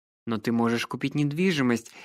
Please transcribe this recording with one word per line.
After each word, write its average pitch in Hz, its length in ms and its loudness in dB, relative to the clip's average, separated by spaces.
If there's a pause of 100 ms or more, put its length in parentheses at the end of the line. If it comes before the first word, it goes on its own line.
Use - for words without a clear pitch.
(260)
но 113 120 -2
ты 117 140 -2
можешь 117 340 2
купить 139 280 -4
недвижимость 147 760 0 (120)